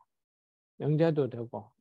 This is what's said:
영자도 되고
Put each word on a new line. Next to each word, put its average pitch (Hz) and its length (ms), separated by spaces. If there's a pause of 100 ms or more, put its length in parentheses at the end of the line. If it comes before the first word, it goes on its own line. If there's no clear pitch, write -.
(800)
영자도 151 500
되고 117 520